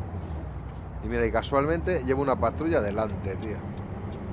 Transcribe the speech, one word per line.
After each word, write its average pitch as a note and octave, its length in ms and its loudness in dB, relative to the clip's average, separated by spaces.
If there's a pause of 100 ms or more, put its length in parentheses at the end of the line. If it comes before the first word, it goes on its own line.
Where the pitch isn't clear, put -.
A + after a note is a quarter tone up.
(1040)
Y G#2+ 40 -2
mira, A#2 180 4
y A2 60 4
casualmente C#3 720 2
llevo C3+ 180 4
una C3+ 140 4
patrulla D3+ 440 2
delante, G2+ 560 0
tío. G#2 220 -4 (760)